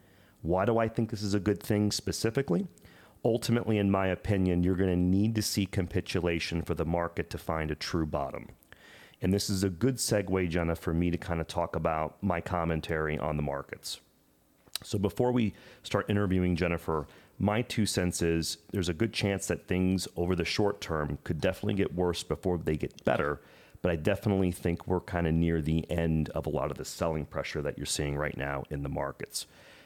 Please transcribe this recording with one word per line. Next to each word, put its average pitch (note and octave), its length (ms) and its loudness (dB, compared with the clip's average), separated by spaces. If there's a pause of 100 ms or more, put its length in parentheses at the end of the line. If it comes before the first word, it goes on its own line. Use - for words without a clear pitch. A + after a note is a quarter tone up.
(400)
Why F2 240 2
do A2+ 140 4
I A2+ 100 2
think A2+ 220 -2
this G#2 120 -8
is G2+ 120 0
a G#2 40 4
good G2 240 0
thing G#2 300 2
specifically? C#3 760 0 (580)
Ultimately, A#2 540 2
in G2+ 100 4
my G2 200 4
opinion, F#2 560 2
you're F#2 100 4
gonna F#2 220 2
need G2 400 4
to G#2 60 0
see G2 240 0
capitulation E2+ 960 -2
for E2 120 -2
the D#2+ 100 -2
market E2+ 460 -2
to E2 80 -6
find D#2+ 320 -2
a D2+ 60 -4
true E2 300 0
bottom. D2 420 -4 (720)
And F2+ 120 2
this G2 160 2
is G2 140 0
a G2 80 2
good A#2 280 0
segue, F#2 500 0
Jenna, E2 260 2
for - 180 -4
me E2+ 200 4
to E2+ 40 0
kinda E2 280 -2
talk E2+ 320 -2
about D#2+ 440 -2
my F2+ 200 0
commentary D#2+ 760 -2
on D2+ 200 -2
the D2 80 -2
markets. - 560 -8 (840)
So - 160 -4
before G#2 320 2
we A#2+ 240 2 (300)
start - 260 -2
interviewing F#2 460 4
Jennifer, D#2+ 500 0 (320)
my G#2 240 2
two A#2 240 0
cents F2+ 340 0
is E2 380 0 (140)
there's F#2 160 -2
a F2 60 0
good A2 180 -2
chance G2 340 0
that - 220 -2
things F#2 480 2
over F2 180 0
the E2+ 100 2
short G2+ 360 0
term D2+ 420 -2
could D#2 180 -4
definitely G2 340 0
get F#2+ 200 0
worse F2 300 0
before F2 340 0
they D#2+ 180 0
get - 280 -6
better. D2 360 0 (400)
But F2+ 120 2
I E2+ 40 0
definitely F#2+ 540 2
think F2 380 -2
we're F#2 120 2
kinda E2+ 300 0
near E2 320 4
the D#2+ 260 0
end D#2+ 420 0
of - 160 -4
a D#2 40 -4
lot D2 220 -2
of - 60 -10
the - 60 -8
selling D#2+ 420 -4
pressure C#2+ 360 -6
that C#2+ 160 -4
you're C#2+ 80 -6
seeing D2 300 -2
right D2 200 -2
now C#2 340 -4
in C#2+ 120 -6
the C#2 60 -4
markets. - 580 -6 (400)